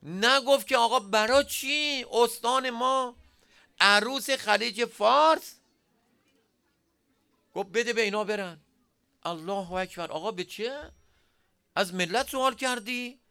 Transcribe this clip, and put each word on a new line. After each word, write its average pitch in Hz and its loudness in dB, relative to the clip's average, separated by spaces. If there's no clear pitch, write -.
نگفت 233 2
که: 262 0
«آقا 233 4
برا 214 2
چی؟ 277 -4
استان 240 2
ما، 254 -2
عروس 208 4
خلیج 220 0
فارس.» 277 2
گفت: 196 -6
«بده 226 -2
به 226 0
اینا 214 0
برن.» 185 -6
الله 175 -6
اکبر. 185 -6
آقا 165 -6
به 180 -6
چه؟ 247 -10
از 180 -2
ملت 185 -2
سوال 262 0
کردی؟ 247 -6